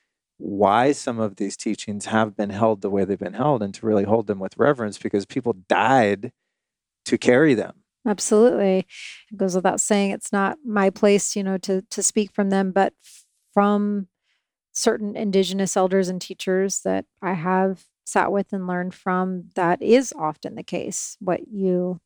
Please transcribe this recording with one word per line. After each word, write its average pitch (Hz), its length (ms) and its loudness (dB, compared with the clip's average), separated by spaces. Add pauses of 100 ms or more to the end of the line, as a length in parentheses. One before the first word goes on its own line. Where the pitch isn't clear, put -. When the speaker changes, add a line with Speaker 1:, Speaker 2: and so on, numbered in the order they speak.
(360)
Speaker 1:
why 101 560 2
some 123 260 -6
of 104 180 -4
these 98 200 -6
teachings 104 500 -6
have 110 300 0
been 104 140 -4
held 107 320 0
the 104 80 -4
way 98 140 0
they've 95 140 -2
been 92 160 -8
held 127 280 0
and 98 120 -6
to - 120 -8
really 107 180 2
hold 104 220 0
them 104 120 -4
with 95 200 -10
reverence, 117 400 0
because 101 260 -2
people 123 300 -4 (140)
died 104 640 4 (760)
to - 100 0
carry 127 380 6
them. 98 220 -4 (300)
Speaker 2:
Absolutely. 208 800 4 (460)
It 202 60 -14
goes 190 160 0
without 185 260 0
saying, 202 300 0
it's - 220 -8
not 196 320 -2
my 208 260 2
place, 202 440 2
you 202 80 -4
know, 190 160 -2
to, 190 320 -4
to - 120 -8
speak 208 300 -2
from 196 180 0
them, 196 200 2
but 190 220 2 (600)
from 208 560 0 (640)
certain 214 440 -2
indigenous 196 600 0
elders 185 320 2
and 185 120 -6
teachers 190 600 -4
that 190 240 -4 (160)
I 185 100 -4
have 185 520 -2 (200)
sat - 280 0
with 196 200 -4
and 190 140 -6
learned 180 280 -4
from, 185 500 -4 (100)
that 180 260 0
is 247 380 4
often - 380 -6
the - 60 -12
case, - 580 -8
what 180 280 -4
you 180 580 -2